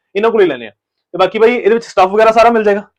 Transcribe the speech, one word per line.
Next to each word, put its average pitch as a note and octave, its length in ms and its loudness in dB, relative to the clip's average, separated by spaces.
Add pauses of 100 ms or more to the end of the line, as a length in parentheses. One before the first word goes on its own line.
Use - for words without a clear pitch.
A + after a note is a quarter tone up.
(160)
ਇਹਨਾਂ A3 160 -2
ਕੋਲ A3+ 100 0
ਹੀ F#3 40 4
ਲੈਂਦੇ B2 220 -6
ਆ। - 20 -16 (420)
ਤੇ F3+ 60 -14
ਬਾਕੀ F#3 220 -2
ਬਾਈ, A#3 160 2
ਇਹਦੇ A3 180 0
ਵਿੱਚ A3+ 120 -4
ਸਟੱਫ F#3+ 240 0
ਵਗੈਰਾ A3 220 2
ਸਾਰਾ A3+ 180 4
ਮਿਲ A3+ 140 -2
ਜਾਏਗਾ? G3+ 200 -2 (160)